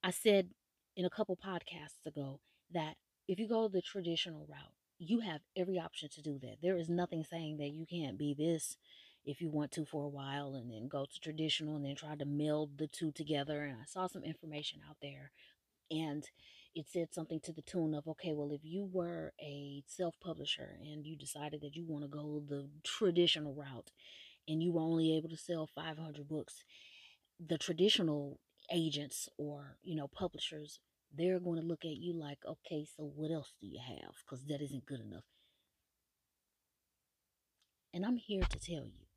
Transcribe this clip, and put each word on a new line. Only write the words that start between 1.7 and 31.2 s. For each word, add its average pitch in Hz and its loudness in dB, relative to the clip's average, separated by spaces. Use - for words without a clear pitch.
ago 143 -6
that 160 0
if 185 0
you 220 2
go 226 4
the 190 4
traditional 165 -2
route, 147 -16
you 185 4
have 170 -2
every 185 2
option 165 -4
to - -12
do 143 -2
that. 120 -10
There 180 4
is 165 0
nothing 170 2
saying 156 -4
that 143 -2
you 156 -6
can't 151 -4
be 147 2
this 156 2
if 143 -4
you 170 0
want 147 0
to 160 0
for 147 -2
a 147 -2
while 139 -4
and 120 -6
then 110 -6
go 143 -2
to - -8
traditional 156 0
and 143 -2
then 143 -2
try 151 -6
to 147 -2
meld 147 2
the 151 0
two 156 -2
together. 147 0
And 127 -6
I 143 -12
saw 185 -2
some 180 -6
information 151 -6
out 147 -16
there. 139 -10
And 156 0
it 160 -4
said 170 0
something 160 -2
to 165 -8
the 160 -8
tune 156 2
of, 147 -2
"Okay, 160 -2
well, 147 0
if 147 -4
you 170 -2
were 175 -2
a 143 -8
self-publisher 160 -4
and 151 -8
you 156 -8
decided 147 -6
that 147 -8
you 170 -6
wanna 147 -4
go 147 -4
the 143 -4
traditional 170 4
route 135 -10
and 156 4
you 175 6
were 165 6
only 160 6
able 160 0
to 160 -8
sell 160 -2
five 156 -6
hundred 151 -8
books," - -4
the 165 2
traditional 160 6
agents 147 0
or, 143 -6
you 175 -2
know, 147 0
publishers, - -4
they're 175 4